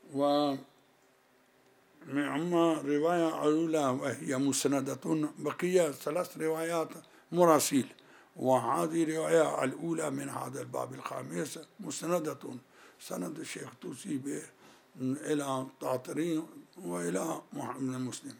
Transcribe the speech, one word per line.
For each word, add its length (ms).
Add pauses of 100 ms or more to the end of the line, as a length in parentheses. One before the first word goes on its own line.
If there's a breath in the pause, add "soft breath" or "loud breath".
(140)
ومن 440 (1500)
أما 720
الرواية 480
الأولى 580
وهي 500
مسندة، 920 (100)
بقي 540
ثلاث 460
روايات 500 (440 loud breath)
مراسيل، 540 (500 loud breath)
وهذه 680
الرواية 600
الأولى 460
من 180
هذا 320
الباب 340
الخامس 640 (220)
مسندة، 580 (600 loud breath)
سند 380
الشيخ 300 (120)
توسي 380
به 240 (580 loud breath)
إلى 600
الطاطري 800 (420)
وإلى 560 (120)
محمد 480
مسلم 400